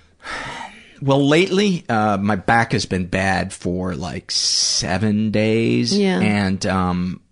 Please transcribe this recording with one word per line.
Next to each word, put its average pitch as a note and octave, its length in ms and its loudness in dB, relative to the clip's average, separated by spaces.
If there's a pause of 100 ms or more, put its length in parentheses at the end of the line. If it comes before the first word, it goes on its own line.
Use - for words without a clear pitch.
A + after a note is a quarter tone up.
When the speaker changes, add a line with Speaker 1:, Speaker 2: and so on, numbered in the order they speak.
(1000)
Speaker 1:
Well, C#3 260 2
lately, F3+ 600 2
uh, G#2+ 280 2
my G#2 200 0
back A#2 340 2
has G#2 140 0
been F#2 220 -2
bad F#2+ 460 0
for, F2+ 400 -4
like, D2 380 -8
seven G#2+ 1000 0
days. A#2 640 2
Speaker 2:
Yeah. F#3+ 260 2
Speaker 1:
And, G2+ 440 0
um, F2+ 560 -2 (100)